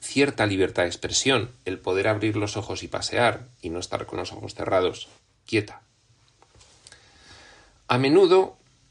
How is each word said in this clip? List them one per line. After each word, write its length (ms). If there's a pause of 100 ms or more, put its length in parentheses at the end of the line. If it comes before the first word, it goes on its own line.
cierta 460
libertad 380
de 40
expresión, 640 (140)
el 160
poder 260
abrir 300
los 200
ojos 260
y 60
pasear 600 (120)
y 80
no 120
estar 260
con 140
los 120
ojos 220
cerrados, 540 (360)
quieta. 380 (2000)
A 100
menudo 580 (340)